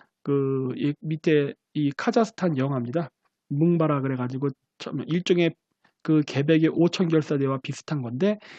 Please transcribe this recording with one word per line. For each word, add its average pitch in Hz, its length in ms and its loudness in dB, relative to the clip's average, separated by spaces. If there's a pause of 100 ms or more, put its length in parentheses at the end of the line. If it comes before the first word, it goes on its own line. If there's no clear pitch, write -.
(240)
그 135 520 -2
이 147 260 -2
밑에 151 520 0 (200)
이 143 240 0
카자흐스탄 208 600 0
영하입니다. 135 520 -2 (400)
뭉바라 151 520 2
그래가지고 131 480 -4 (280)
참 - 300 -8
일종의 175 440 2 (520)
그 156 220 4
개백의 156 480 2
오천 175 360 2
결사대와 139 540 0
비슷한 143 380 -6
건데, 147 360 -2 (220)